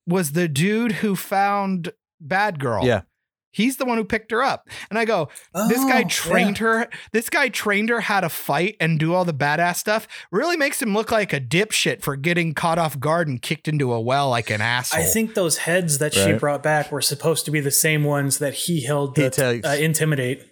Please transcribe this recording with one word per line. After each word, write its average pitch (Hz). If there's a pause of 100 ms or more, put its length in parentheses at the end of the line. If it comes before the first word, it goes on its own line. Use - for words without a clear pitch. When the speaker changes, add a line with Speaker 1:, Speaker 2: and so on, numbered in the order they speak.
Speaker 1:
was 170
the 175
dude 208
who 196
found 196 (280)
Bad 185
Girl. 120
Speaker 2:
Yeah. 110 (580)
Speaker 1:
He's 254
the 269
one 240
who 220
picked 220
her 226
up. 220 (200)
And 208
I 233
go, 190 (400)
"This 254
guy 254
Speaker 3:
Oh, 170
Speaker 1:
trained 185
Speaker 3:
yeah. 220
Speaker 1:
her. 226 (240)
This 226
guy 285
trained 208
her 233
how 196
to 170
fight 170
and 160
do 160
all 180
the 165
badass 156
stuff." 214 (220)
Really 320
makes 294
him 208
look 220
like 214
a 139
dipshit 160
for 139
getting 165
caught 170
off 151
guard 156
and 127
kicked -
into 147
a 117
well 135
like 120
an 107
asshole. 123
Speaker 3:
I -
think 220
those 175
heads 165
that 151
she 98
Speaker 2:
Right. -
Speaker 3:
brought 147
back 151
were 143
supposed 147
to 151
be 151
the 139
same 156
ones 143
that 139
he 165
held 143
Speaker 2:
He 147
Speaker 3:
to, 127
Speaker 2:
takes. 123
Speaker 3:
uh, 143
intimidate. 147